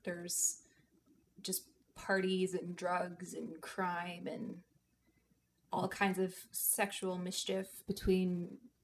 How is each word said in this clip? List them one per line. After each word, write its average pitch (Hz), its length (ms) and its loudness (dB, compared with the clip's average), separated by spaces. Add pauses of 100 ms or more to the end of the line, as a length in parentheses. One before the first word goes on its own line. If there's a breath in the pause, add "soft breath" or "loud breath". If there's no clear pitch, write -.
there's 175 580 0 (800 soft breath)
just - 220 -2 (300)
parties 185 600 2
and 175 200 -4
drugs 180 600 -2
and 160 260 -8
crime 175 640 -2
and - 300 -6 (1120)
all 180 180 2
kinds 190 300 4
of 185 160 2 (160)
sexual 196 680 0
mischief 190 480 -2 (200)
between 185 680 2 (280)